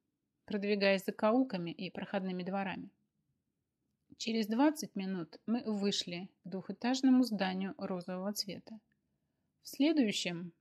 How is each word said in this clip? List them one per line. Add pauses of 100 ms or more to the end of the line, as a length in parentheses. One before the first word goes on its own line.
(460)
продвигаясь
закоулками
и
проходными
дворами. (1300)
Через
двадцать
минут
мы
вышли (140)
к
двухэтажному
зданию
розового
цвета. (800)
В
следующем,